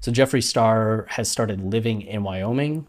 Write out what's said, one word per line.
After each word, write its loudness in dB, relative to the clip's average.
So -4
Jeffree 2
Star 2
has -4
started -2
living -2
in -6
Wyoming -2